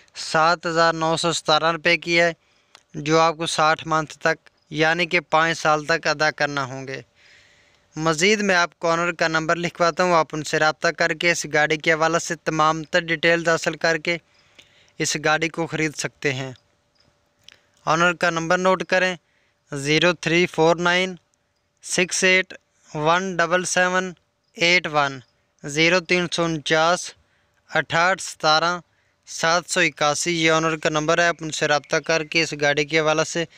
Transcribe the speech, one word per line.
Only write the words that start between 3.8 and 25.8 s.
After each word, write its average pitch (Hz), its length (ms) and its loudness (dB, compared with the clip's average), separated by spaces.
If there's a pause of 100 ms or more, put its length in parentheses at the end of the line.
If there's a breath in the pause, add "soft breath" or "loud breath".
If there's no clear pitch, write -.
मंथ 156 360 -2
तक, 160 140 0 (340)
यानी 160 340 0
कि 175 140 -2
पाँच 160 380 0
साल 151 280 0
तक 165 220 -2
अदा 151 240 0
करना 143 320 -4
होंगे। 135 400 -12 (920 soft breath)
मज़ीद 165 460 0
मैं 196 140 0
आपको 170 320 -2
ऑनर 170 240 0
का 165 160 0
नंबर 160 300 0
लिखवाता 175 460 -2
हूँ, 180 120 2
आप 160 180 2
उनसे 156 240 -4
रब्ता 156 340 0
करके 170 400 0
इस - 140 -2
गाड़ी 151 320 0
के 165 140 0
हवाले 160 280 2
से 165 160 -6
तमाम 160 480 0
तर 170 200 -2
डिटेल्स 165 460 0
हासिल 165 260 0
करके 165 440 -2 (800 soft breath)
इस 156 180 -2
गाड़ी 156 300 0
को 160 180 -4
ख़रीद 156 280 -4
सकते - 380 -4
हैं। 131 240 -8 (1300 soft breath)
ऑनर 170 280 2
का 175 160 0
नंबर 165 280 -2
नोट 185 260 0
करें, 185 340 -2 (540)
ज़ीरो 151 420 2
थ्री 170 320 0
फ़ोर 165 340 2
नाइन 180 380 -2 (640)
सिक्स - 400 -2
एट 185 300 2 (380)
वन 170 460 -2
डबल 170 280 0
सेवन 180 480 -2 (440)
एट 175 300 2
वन, 139 340 -2 (420)
ज़ीरो 160 360 2